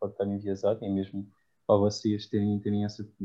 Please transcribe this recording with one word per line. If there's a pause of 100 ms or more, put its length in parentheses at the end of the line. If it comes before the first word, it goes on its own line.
pode
estar
enviesado,
é
mesmo (380)
para
vocês
terem,
terem
essa, (180)